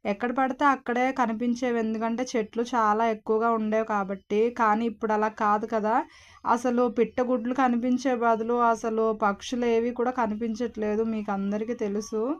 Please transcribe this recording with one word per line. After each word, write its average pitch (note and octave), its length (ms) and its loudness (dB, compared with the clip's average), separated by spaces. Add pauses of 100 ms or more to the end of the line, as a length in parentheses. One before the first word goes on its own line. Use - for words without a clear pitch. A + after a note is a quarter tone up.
(120)
ఎక్కడ A#3 260 -2
పడితే C4 320 0
అక్కడే B3 340 0 (160)
కనిపించేవి, A#3+ 640 0
ఎందుకంటే A3+ 460 -2
చెట్లు A3+ 320 -2 (100)
చాలా A3 320 2 (100)
ఎక్కువగా A3 440 0
ఉండేవి A3 320 0
కాబట్టి. G3+ 500 -2 (200)
కానీ A3 320 4
ఇప్పుడు A3 240 -2
అలా G#3+ 120 2 (140)
కాదు G#3+ 320 2
కదా, G#3+ 200 0 (600)
అసలు B3 320 2 (100)
పిట్టగుడ్లు A#3+ 640 0
కనిపించే B3+ 540 2 (100)
బదులు A3+ 320 2 (160)
అసలు A3 320 0 (200)
పక్షులు A#3+ 500 -2
ఏవి A#3 240 0
కూడా B3+ 220 -2
కనిపించట్లేదు, G#3+ 920 -2
మీకు G#3+ 240 -4
అందరికీ G#3 480 -4
తెలుసు. G#3+ 380 -4 (180)